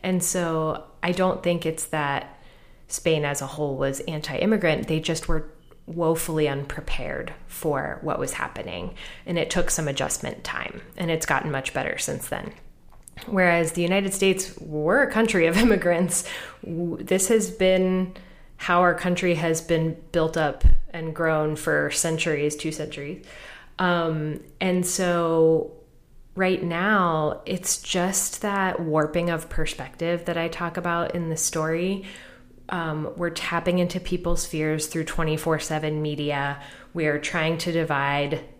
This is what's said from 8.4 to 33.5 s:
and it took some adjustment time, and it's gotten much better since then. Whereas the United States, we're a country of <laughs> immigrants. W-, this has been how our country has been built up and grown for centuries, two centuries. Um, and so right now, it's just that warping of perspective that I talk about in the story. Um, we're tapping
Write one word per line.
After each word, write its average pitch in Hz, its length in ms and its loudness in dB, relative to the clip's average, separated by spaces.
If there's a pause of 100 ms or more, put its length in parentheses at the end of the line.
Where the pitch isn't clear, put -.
and 170 120 -4
it 160 140 0
took 175 180 2
some 156 200 -2
adjustment - 560 -6
time, - 360 -8 (160)
and 170 140 -4
it's 160 160 -2
gotten 151 240 0
much 135 240 -6
better - 240 -4
since - 300 -6
then. - 240 -6 (720)
Whereas 170 460 4
the 175 100 -2
United 190 320 0
States, 190 460 0
we're 160 420 0
a - 80 2
country 190 380 4
of 170 80 4
<laughs> 226 80 6
immigrants. 180 580 4 (420)
W-, 170 380 -4
this - 260 0
has 214 220 4
been 185 640 2 (440)
how 175 220 2
our 175 140 6
country 175 400 2
has 160 260 0
been 160 360 0 (160)
built 165 240 2
up 156 280 2 (260)
and 160 240 -6
grown 156 420 2
for 147 340 2
centuries, 151 680 0
two 160 160 -4
centuries. 151 520 -10 (540)
Um, 165 640 0 (180)
and 180 280 2
so 165 840 4 (640)
right 185 280 2
now, 170 840 2
it's - 380 -4
just - 580 -2
that 196 400 -2
warping 156 480 0
of 160 220 -4
perspective 165 720 -2
that 170 140 -2
I 170 100 -2
talk 170 300 -6
about 170 360 -2
in 170 140 -2
the 160 80 -2
story. 170 680 -2 (680)
Um, 160 460 -2
we're 175 120 -2
tapping 170 500 0